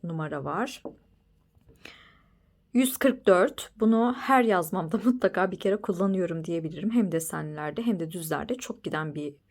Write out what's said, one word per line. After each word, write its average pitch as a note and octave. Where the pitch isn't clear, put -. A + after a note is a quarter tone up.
numara D3+
var. E3+
Yüz C4
kırk C4
dört, G3+
bunu A3+
her C4
yazmamda F#3
<laughs> G3+
mutlaka F#3+
bir F3+
kere G3
kullanıyorum F#3
diyebilirim. E3
Hem A3
desenlilerde D#3
hem A3
de D#3+
düzlerde D#3+
çok -
giden D#3
bir D3